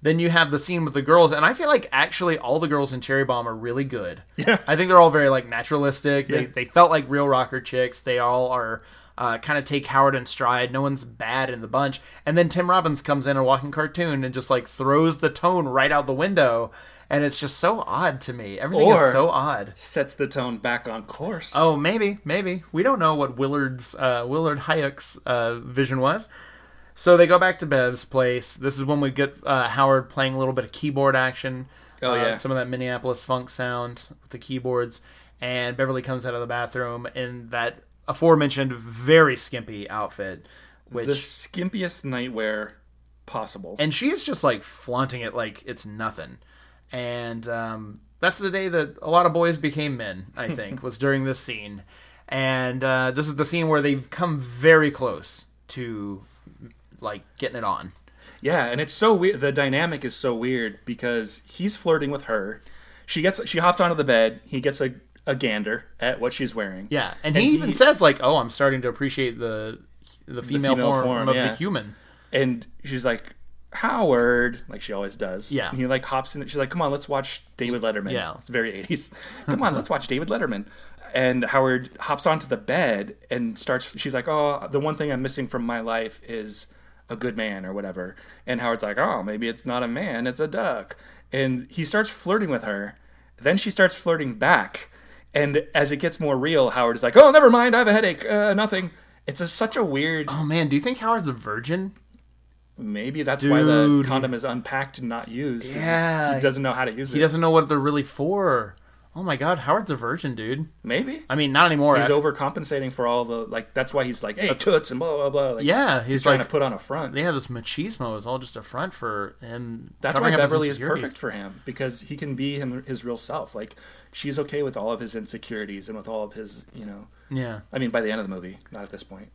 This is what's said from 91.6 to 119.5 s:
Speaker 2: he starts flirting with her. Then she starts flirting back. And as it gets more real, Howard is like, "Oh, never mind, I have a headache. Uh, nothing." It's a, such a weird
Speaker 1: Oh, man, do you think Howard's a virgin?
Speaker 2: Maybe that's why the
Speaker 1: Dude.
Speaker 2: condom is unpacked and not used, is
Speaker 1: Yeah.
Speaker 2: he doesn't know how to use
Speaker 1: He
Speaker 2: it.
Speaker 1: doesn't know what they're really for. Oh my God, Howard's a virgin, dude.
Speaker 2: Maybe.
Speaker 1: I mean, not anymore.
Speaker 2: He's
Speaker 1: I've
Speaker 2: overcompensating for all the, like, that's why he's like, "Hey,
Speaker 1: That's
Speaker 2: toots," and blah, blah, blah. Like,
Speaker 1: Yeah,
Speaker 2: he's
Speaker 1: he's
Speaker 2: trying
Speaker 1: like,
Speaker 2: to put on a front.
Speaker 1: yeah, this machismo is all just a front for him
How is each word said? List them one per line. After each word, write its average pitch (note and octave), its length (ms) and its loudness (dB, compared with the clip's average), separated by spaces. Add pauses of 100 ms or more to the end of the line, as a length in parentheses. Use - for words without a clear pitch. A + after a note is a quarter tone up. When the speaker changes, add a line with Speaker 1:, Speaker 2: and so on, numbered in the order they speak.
Speaker 2:
he E3+ 140 -4
starts G#3+ 260 0
flirting G3 400 -2
with B2 140 -2
her. G2+ 300 -6 (460)
Then D3 160 4
she G3 140 -2
starts F#3 240 4
flirting D#3 400 -2
back. B2 560 2 (420)
And D3 420 0
as D3 160 4
it D3 60 -2
gets D#3+ 240 -2
more C#3+ 180 0
real, C#3 320 4
Howard A#2 260 2
is A2 60 -6
like, A#2+ 140 4
"Oh, C#4 140 12
never C#4+ 200 12
mind, A#3+ 240 6
I A#3 40 6
have A#3+ 100 4
a G#3 40 6
headache. G#3 320 2
Uh, G#3 300 2
nothing." F#3+ 360 0 (360)
It's C#3 140 -6
a, E3+ 80 -4
such A3 260 -2
a B3 80 0
weird D3+ 460 0
Speaker 1:
Oh, D3+ 160 -4
man, D#3 240 2
do C#3 80 2
you D3 60 2
think B3+ 160 -4
Howard's A3 300 -2
a C3+ 40 -2
virgin? B2 600 -6 (840)
Speaker 2:
Maybe A#2 460 -8
that's C3+ 220 -2
why C#3+ 180 6
the D3+ 240 6
Speaker 1:
Dude. C#3+ 200 4
Speaker 2:
condom C3 280 0
is A2+ 100 -4
unpacked C3+ 540 -6
and B2+ 100 -8
not A#2 200 -8
used, B2 420 -6
is C#3 60 -8
Speaker 1:
Yeah. D#3+ 580 0
Speaker 2:
he C3+ 60 -2
doesn't C3+ 220 2
know C3 100 0
how B2+ 120 0
to A#2+ 80 -4
use C3 200 -8
Speaker 1:
He D3 60 0
Speaker 2:
it. D3+ 40 4
Speaker 1:
doesn't D#3+ 180 2
know E3 100 4
what D#3+ 180 6
they're D3+ 100 2
really C#3+ 240 0
for. C#3+ 720 -2 (420)
Oh E3+ 60 -10
my E3 140 -2
God, D3+ 240 0
Howard's E3+ 320 0
a C#3 40 -2
virgin, B2 380 -4
dude. B2 320 -6 (160)
Speaker 2:
Maybe. C4+ 480 -4
Speaker 1:
I - 60 2
mean, C#3+ 160 0
not D#3 140 6
anymore. D3 300 4
Speaker 2:
He's A#2+ 100 4
Speaker 1:
I've C3+ 40 4
Speaker 2:
overcompensating C#3+ 840 0
for B2+ 140 -2
all A#2+ 180 2
the, A#2 220 -6
like, A2+ 260 -8
that's C3 220 -2
why C#3 80 2
he's B2 220 -4
like, G#2+ 160 -6
"Hey, G#3 80 0
Speaker 1:
That's C3+ 160 -2
Speaker 2:
toots," E3 260 4
and B2+ 80 -6
blah, D#3+ 160 -2
blah, C#3+ 160 0
blah. C#3 220 0
Like, A#2 120 -4
Speaker 1:
Yeah, F3 360 4
Speaker 2:
he's A#2 140 -6
Speaker 1:
he's C3+ 100 0
Speaker 2:
trying C#3 140 6
Speaker 1:
like, B2+ 100 -4
Speaker 2:
to - 20 -14
put D3 120 2
on B2+ 100 0
a G2 80 -8
front. C#3+ 340 -6
Speaker 1:
yeah, D#3+ 160 -2
this C3+ 160 -4
machismo B2 720 -8
is G#2 80 -12
all B2+ 140 -6
just B2 160 -16
a A2 80 -14
front F3 280 -8
for G#2 480 -8
him A#2 600 -12